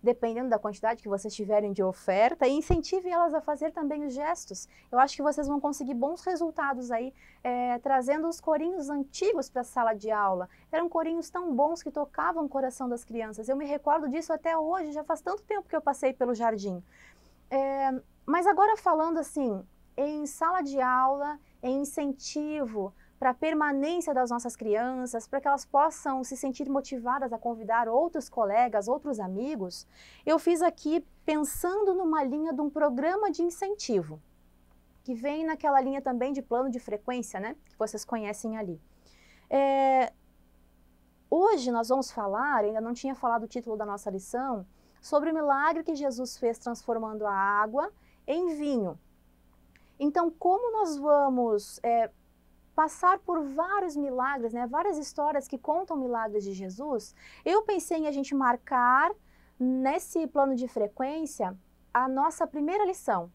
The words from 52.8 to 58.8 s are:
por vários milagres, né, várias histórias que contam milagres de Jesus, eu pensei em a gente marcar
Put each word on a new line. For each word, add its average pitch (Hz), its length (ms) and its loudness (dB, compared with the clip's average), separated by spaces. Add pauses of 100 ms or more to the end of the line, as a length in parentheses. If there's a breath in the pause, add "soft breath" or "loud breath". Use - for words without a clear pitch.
por 339 220 -2
vários 330 540 -2
milagres, 262 580 -2
né, 240 140 -2
várias 320 300 0
histórias 294 500 -2
que 269 100 -8
contam 330 380 -2
milagres 226 480 -2
de 196 80 -6
Jesus, 196 640 -6 (280 loud breath)
eu 403 200 4
pensei 359 360 -2
em 311 80 0
a 294 40 -2
gente 277 240 -4
marcar 262 760 4 (460 soft breath)